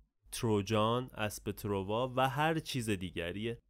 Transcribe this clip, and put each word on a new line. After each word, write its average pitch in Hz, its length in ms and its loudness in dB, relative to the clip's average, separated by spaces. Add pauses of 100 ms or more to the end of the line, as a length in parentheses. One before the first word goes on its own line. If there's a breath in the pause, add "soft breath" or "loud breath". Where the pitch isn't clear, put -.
(320)
تروجان، 110 840 2
اسب 104 380 -4
تروا 104 640 -2
و 131 120 4
هر 156 300 2
چیز 123 320 -4
دیگریه. 92 680 -2 (120)